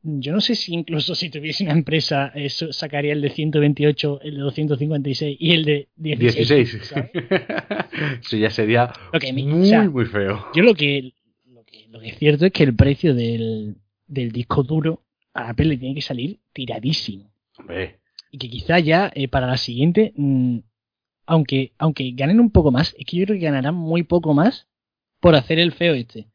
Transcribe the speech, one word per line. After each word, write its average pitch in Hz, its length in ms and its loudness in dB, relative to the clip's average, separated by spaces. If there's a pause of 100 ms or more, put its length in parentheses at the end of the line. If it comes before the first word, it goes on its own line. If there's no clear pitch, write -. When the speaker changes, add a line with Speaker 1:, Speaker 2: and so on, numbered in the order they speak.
Speaker 1:
yo 147 300 -6
no 208 80 0
sé 233 140 0
si 175 200 -6
incluso 165 400 -4
si 165 160 -8
tuviese 156 340 -6
una 151 80 0
empresa, 147 640 0
eh, 143 160 -6
su-, 160 220 -8
sacaría 147 400 -4
el 147 100 -2
de 143 80 0
ciento 151 300 -2
veintiocho, 147 600 2
el 151 140 -14
de 139 80 -10
doscientos 143 360 -2
cincuenta 143 300 -2
y 135 60 -2
seis 143 260 -6
y 165 120 2
el 160 120 2
de 147 320 -2
dieciséis, 120 520 0
Speaker 2:
Dieciséis. 120 400 2
Speaker 1:
¿sabes? 127 240 -6
Speaker 2:
<laughs> 156 1080 -6
Eso - 160 -6
ya 107 140 2
sería 117 420 0 (200)
Speaker 1:
Lo 165 60 0
que 131 140 -4
mi-, 131 120 -4
Speaker 2:
muy, 156 180 2
Speaker 1:
o - 20 6
sea, 214 240 6
Speaker 2:
muy 127 160 0
feo. 101 500 -2
Speaker 1:
yo 165 80 4
lo 233 120 6
que, 139 400 -2 (320)
lo - 180 -20
que, - 240 -20
lo - 120 -20
que - 80 -16
es - 100 -18
cierto 147 280 4
es 190 60 4
que - 120 4
el 123 100 4
precio 139 400 4
del, 113 600 -2 (300)
del 127 260 -6
disco 120 300 -2
duro 156 420 -2 (280)
a 117 180 -8
Apple 147 160 0
le 151 120 2
tiene 127 160 -6
que 143 80 -6
salir 139 360 -8 (140)
tiradísimo. 113 800 -6 (260)
Speaker 2:
Hombre. 92 420 -10 (300)
Speaker 1:
Y 139 80 -20
que 127 120 -10
quizá 165 300 -2
ya, 165 340 2
eh, 135 140 -4
para 127 180 -2
la 127 100 -2
siguiente, 170 600 0
mm, 131 420 0 (680)
aunque, 139 520 0
aunque 139 360 -2
ganen 151 260 2
un 233 100 6
poco 156 200 6
más, 131 280 0
es - 80 -14
que 170 100 -6
yo 185 80 0
creo 202 140 -2
que 170 80 -4
ganarán 143 280 -2
muy 170 280 -2
poco 165 320 2
más 175 340 2 (520)
por 170 140 8
hacer 156 240 2
el 170 140 2
feo 170 220 0
este. 117 400 -8